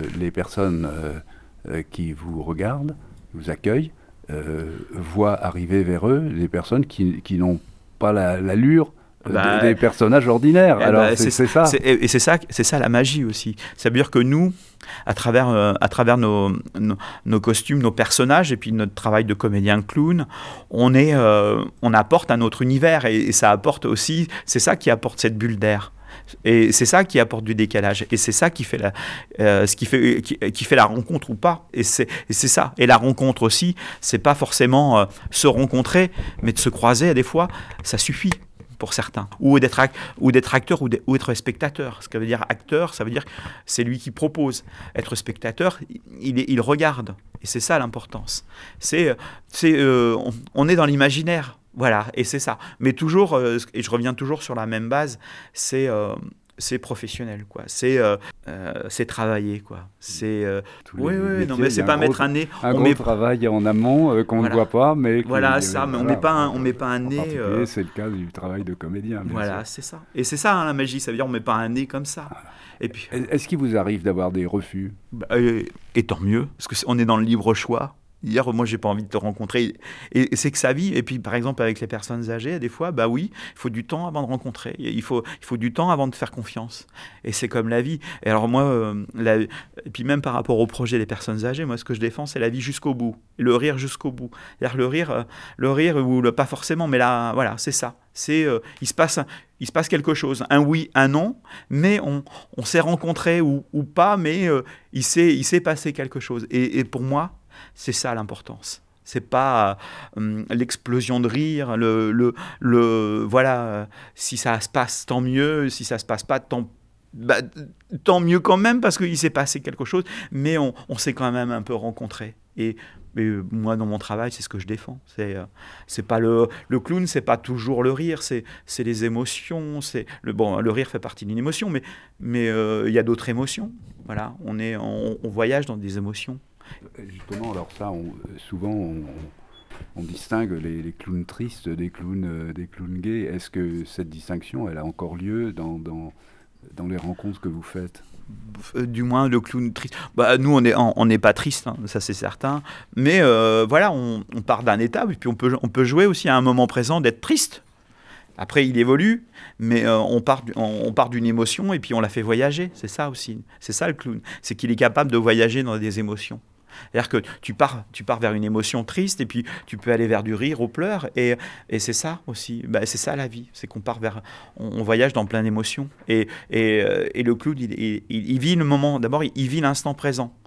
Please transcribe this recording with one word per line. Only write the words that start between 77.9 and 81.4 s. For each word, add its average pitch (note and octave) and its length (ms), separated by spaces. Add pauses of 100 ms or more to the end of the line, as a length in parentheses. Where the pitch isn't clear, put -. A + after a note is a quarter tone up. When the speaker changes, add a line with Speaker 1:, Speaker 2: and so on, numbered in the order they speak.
Speaker 2:
Dire, A#2+ 300
moi, A#2 120
j'ai A2 120
pas G#2+ 100
envie G#2 160
de G2 60
te G#2+ 80
rencontrer. G#2+ 560 (400)
Et, B2+ 180
et A2+ 60
c'est D3 120
que C#3+ 80
ça C3 140
vit. E3+ 220
Et B2 100
puis, B2+ 160
par G#2+ 160
exemple, B2 260